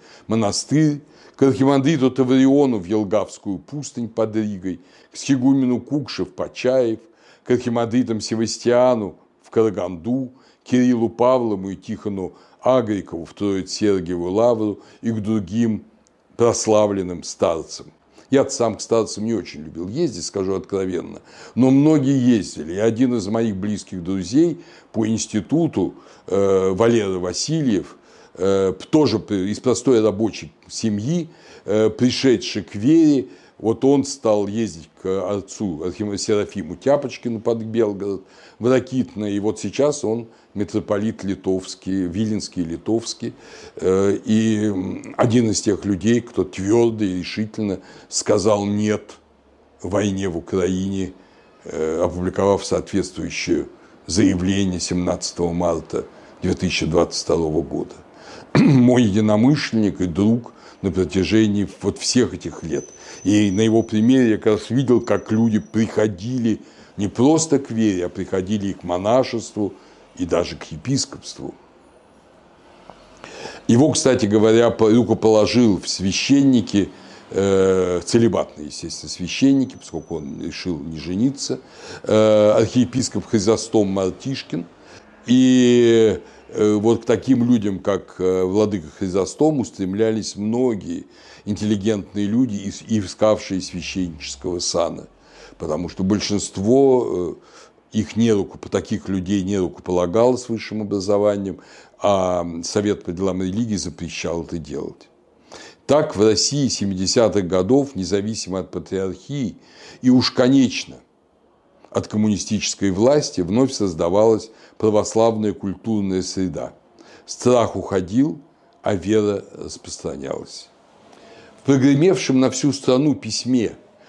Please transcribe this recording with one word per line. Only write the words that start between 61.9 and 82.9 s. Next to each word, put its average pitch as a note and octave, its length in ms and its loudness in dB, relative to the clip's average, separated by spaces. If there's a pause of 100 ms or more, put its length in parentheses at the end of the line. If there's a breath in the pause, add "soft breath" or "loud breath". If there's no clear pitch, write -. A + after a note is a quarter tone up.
всех - 360 0
этих - 280 -12
лет. D2 240 -6 (380 loud breath)
И G#2 260 4
на G2 120 0
его A2 200 4
примере A2+ 500 4
я G#2+ 40 2
как G#2+ 220 2
раз - 120 -10
видел, B2 300 4
как G#2 320 -2
люди A2 260 2
приходили A2 1040 -2 (380 loud breath)
не G2+ 100 -2
просто D3 500 2
к - 120 -6
вере, G#2 340 0
а F2 60 -6
приходили G2 580 -4
и F#2 60 -4
к - 100 -18
монашеству, G#2 880 -2 (440 loud breath)
и F2+ 100 -6
даже E2+ 300 -2
к - 80 -16
епископству. - 920 -8 (2000 loud breath)
Его, B2+ 260 6
кстати A#2 340 2
говоря, A2 440 6
по-, A2+ 200 4
рукоположил G#2+ 880 4
в - 80 -12
священники, A2+ 1040 2 (400 loud breath)
э, F#2+ 760 2
целибатные, F2+ 640 0
естественно, D#2 440 -12
священники, C3+ 640 0
поскольку - 400 -10
он D#2 280 -10
решил E2+ 340 -6
не D#2+ 200 -10
жениться, G#2+ 640 -4 (420 loud breath)
э, G#2+ 480 6
архиепископ A2 720 0